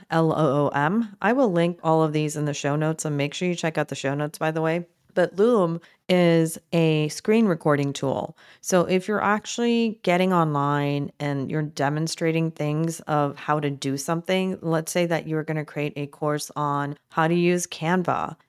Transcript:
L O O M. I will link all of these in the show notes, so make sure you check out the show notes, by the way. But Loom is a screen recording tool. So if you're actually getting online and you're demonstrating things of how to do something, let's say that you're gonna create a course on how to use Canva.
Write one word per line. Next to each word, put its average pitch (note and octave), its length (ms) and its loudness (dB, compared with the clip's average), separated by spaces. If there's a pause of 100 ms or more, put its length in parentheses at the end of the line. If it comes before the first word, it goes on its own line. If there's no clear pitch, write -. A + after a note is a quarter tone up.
(100)
L D#3+ 220 2
O D3 340 2
O - 40 2
M. G3 500 0
I G#3+ 140 2
will B3+ 180 2
link E3+ 320 2
all D#3+ 180 4
of D3+ 120 0
these D3+ 200 0
in D3+ 120 -2
the C#3+ 80 -2
show D3 220 -2
notes, D#3 260 -2
so D#3 80 -4
make C#3+ 240 -2
sure F3+ 120 -4
you F3+ 80 0
check E3 220 -4
out D3+ 120 -2
the C#3 60 -6
show C#3 200 -4
notes, D3+ 240 -4
by D#3+ 120 -2
the D#3+ 120 -2
way. E3 240 -2 (280)
But F#3 220 0
Loom F#3+ 460 2 (260)
is E3+ 500 4 (140)
a D#3 360 2
screen A3 360 2
recording D3 480 2
tool. - 420 -4 (280)
So F3+ 220 2
if F#3 220 0
you're G#3 160 -2
actually A#3 800 0
getting F#3 300 2
online C#3+ 880 0
and C#3+ 300 -4
you're D#3 100 -2
demonstrating D#3+ 880 -2
things D#3 500 -4
of D3 360 -2
how D3+ 240 -2
to D3 80 -2
do C#3 300 -4
something, F#3 640 -2
let's D#3+ 280 -2
say F3 140 0
that E3 240 -2
you're D#3 140 -2
gonna D#3 240 -6
create D3 300 -6
a C#3+ 100 -8
course D3 500 -4
on C#3+ 400 -2 (140)
how D#3+ 180 2
to E3+ 60 2
use F3 320 2
Canva. D#3+ 720 -2 (120)